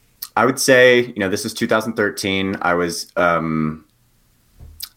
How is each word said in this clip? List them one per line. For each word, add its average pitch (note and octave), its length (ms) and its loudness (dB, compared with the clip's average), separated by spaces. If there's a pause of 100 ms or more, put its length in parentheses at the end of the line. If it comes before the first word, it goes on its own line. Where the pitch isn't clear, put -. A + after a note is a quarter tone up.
(380)
I A2 80 2
would C3+ 140 -2
say, B2+ 420 6
you - 160 -10
know, G2 120 -2
this G2+ 140 -4
is A2+ 100 -8
two A#2 140 -4
thousand A#2 260 -2
thirteen. G2 680 -2
I F2 120 0
was, F2 420 -4
um, D#2+ 680 -2 (1120)